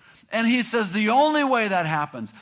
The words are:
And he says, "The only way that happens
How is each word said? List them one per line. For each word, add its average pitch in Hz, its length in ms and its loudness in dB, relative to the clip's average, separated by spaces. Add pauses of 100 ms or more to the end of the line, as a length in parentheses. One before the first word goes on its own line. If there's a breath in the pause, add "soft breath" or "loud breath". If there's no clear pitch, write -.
(320 loud breath)
And 226 140 0
he 240 160 2
says, 220 300 -2
"The 214 180 0
only 294 340 2
way 240 240 0
that 180 200 0
happens 147 440 -4 (100)